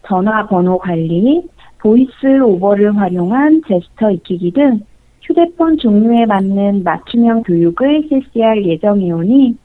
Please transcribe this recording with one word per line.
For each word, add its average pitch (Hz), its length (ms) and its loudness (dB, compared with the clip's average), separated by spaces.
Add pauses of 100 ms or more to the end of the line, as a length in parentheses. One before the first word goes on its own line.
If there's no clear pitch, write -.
전화번호 190 720 -2
관리, 180 640 -2 (360)
보이스 262 640 2
오버를 202 540 0
활용한 208 720 0
제스처 202 420 -2
익히기 175 420 -4
등 262 280 0 (400)
휴대폰 339 560 0
종류에 233 480 2
맞는 196 600 0
맞춤형 226 580 0
교육을 190 680 0
실시할 226 560 -2
예정이오니 202 1000 0